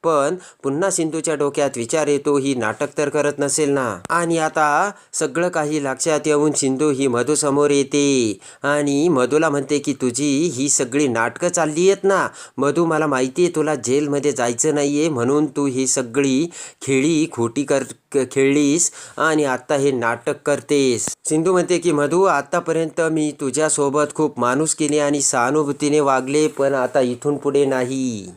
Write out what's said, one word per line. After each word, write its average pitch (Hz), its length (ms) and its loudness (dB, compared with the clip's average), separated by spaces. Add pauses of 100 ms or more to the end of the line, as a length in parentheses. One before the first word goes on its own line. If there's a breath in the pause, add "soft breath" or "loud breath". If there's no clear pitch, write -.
पण 156 320 2 (280 loud breath)
पुन्हा 156 280 -2
सिंधूच्या 160 440 -2
डोक्यात 143 420 0
विचार 143 300 -2
येतो, 143 300 0
"ही 135 180 0
नाटक 113 320 -2 (120)
तर 147 100 0
करत 143 300 0
नसेल 143 320 0
ना?" 127 260 -2 (140)
आणि 165 280 0
आता 156 520 2 (220 loud breath)
सगळं 160 360 -2
काही 151 360 -2
लक्षात 143 420 -2
येऊन 151 260 2
सिंधू 139 380 0
ही 135 160 0
मधू 123 280 0
समोर 143 360 2
येते 139 680 2 (240 loud breath)
आणि 147 460 2
मधूला 147 400 2
म्हणते 143 300 0
की, 143 140 -2
"तुझी 139 600 0
ही 135 140 -2
सगळी 139 400 0
नाटकं 120 400 -2
चालली 170 420 2
आहेत 190 140 0
ना 185 240 2 (300 loud breath)
मधू, 143 260 0
मला 156 220 0
माहिती 131 380 0
आहे 160 120 -2
तुला 151 180 0
जेलमध्ये 139 580 0
जायचं 123 420 0
नाहीये 147 340 0
म्हणून 143 380 0
तू 143 200 -4
ही 131 200 -2
सगळी 135 640 0 (320 loud breath)
खेळी 151 500 2
खोटी 117 300 -2
कर-, 135 300 -2 (200)
क-, 127 200 0
खेळलीस 139 600 2 (260 loud breath)
आणि 156 260 2
आता 131 300 -2
हे 139 160 2
नाटक 120 440 -2 (120)
करतेस." 131 640 0 (200)
सिंधू 160 240 0
म्हणते 180 260 2
की, 170 140 0
"मधू, 147 300 2
आतापर्यंत 165 760 0
मी 156 400 0
तुझ्यासोबत 147 720 0
खूप 151 260 -2
माणुसकीने 147 580 0
आणि 143 240 0
सहानुभूतीने 143 760 0
वागले, 139 460 2
पण 139 280 0
आता 131 260 0
इथून 127 360 -2
पुढे 139 280 2
नाही." 127 720 -2